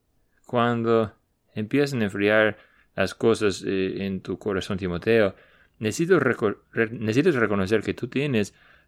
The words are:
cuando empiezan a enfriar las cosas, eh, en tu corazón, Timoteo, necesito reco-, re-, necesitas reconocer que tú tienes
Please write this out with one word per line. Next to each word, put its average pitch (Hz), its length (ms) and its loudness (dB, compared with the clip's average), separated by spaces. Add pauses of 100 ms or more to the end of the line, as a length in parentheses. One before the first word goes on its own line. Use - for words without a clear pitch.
(460)
cuando 117 680 0 (420)
empiezan 135 460 -2
a 107 40 0
enfriar 104 520 2 (360)
las 95 220 -2
cosas, 107 500 2
eh, 95 400 -2
en 95 160 -6
tu - 160 -8
corazón, 98 400 -4
Timoteo, 95 580 0 (440)
necesito 165 400 0
reco-, 113 380 0 (160)
re-, 113 160 0
necesitas 123 460 0
reconocer 101 480 0
que 95 100 -4
tú - 140 -8
tienes 127 480 -2 (320)